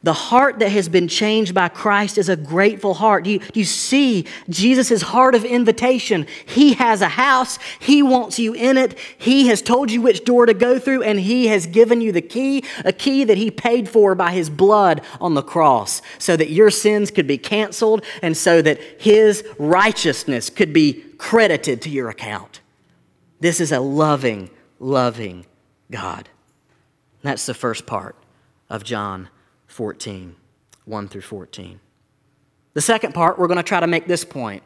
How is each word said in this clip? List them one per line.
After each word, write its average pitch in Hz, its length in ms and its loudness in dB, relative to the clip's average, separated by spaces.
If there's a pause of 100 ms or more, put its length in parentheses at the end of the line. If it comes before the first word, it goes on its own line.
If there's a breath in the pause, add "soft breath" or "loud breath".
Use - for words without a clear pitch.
The 160 100 0
heart 247 480 0
that 202 100 2
has 196 180 0
been 175 200 2
changed 214 440 -2
by 185 160 0
Christ 202 480 -2
is 190 120 0
a 185 80 0
grateful 190 580 0
heart. 190 300 2
Do 196 60 -2
you, 202 100 0
do - 180 -8
you 202 60 0
see 254 640 0 (220 loud breath)
Jesus' 226 540 2
heart 254 320 4
of 220 100 2
invitation? 240 840 0 (160 loud breath)
He 277 300 4
has 226 280 2
a 180 60 2
house. 254 500 0 (220 loud breath)
He 285 240 4
wants 254 340 0
you 226 160 -2
in 254 220 2
it. 262 200 0 (220 loud breath)
He 262 300 4
has 214 140 2
told 247 280 0
you 233 120 -2
which 226 220 2
door 240 220 4
to 226 80 4
go 240 240 2
through, 262 240 -2
and 208 160 0
he 226 300 0
has 196 180 0
given 226 340 4
you 220 120 -2
the 175 80 2
key, 262 420 -4 (220 loud breath)
a 190 80 0
key 269 320 -2
that 214 140 2
he 220 120 -2
paid 233 380 -2
for 202 260 4
by 180 160 0
his 175 180 -4
blood 185 520 4 (200 loud breath)
on 175 140 -2
the 139 80 0
cross, 135 600 0 (160 loud breath)
so 170 180 0
that 156 140 -2
your 202 200 6
sins 208 400 0
could 156 160 0
be 139 120 -2
canceled 214 680 -2 (180 loud breath)
and 160 140 -2
so 170 260 4
that 147 160 2 (220 loud breath)
his 214 440 4 (140 loud breath)
righteousness 147 920 0
could 160 220 -2
be 151 300 2 (160)
credited 170 640 0
to 160 80 -12
your 131 200 -6
account. 104 500 -14 (800)
This 170 200 0
is 156 120 -2
a 131 80 0
loving, 135 720 -2 (280 soft breath)
loving 120 680 -4 (440)
God. 95 380 -12 (960)
That's 139 240 -6
the 127 80 -8
first - 320 -8
part 101 280 -10 (560)
of 104 140 -12
John 101 460 -10 (360)
fourteen, 95 680 -14 (520)
one 104 200 -12
through 95 140 -16
fourteen. 92 580 -18 (920)
The 147 80 -6
second 214 320 -2
part, 170 260 0
we're 180 100 0
gonna 175 140 -2
try 180 180 -2
to 170 60 -2
make 170 200 -4
this 175 180 -4
point. 110 420 -12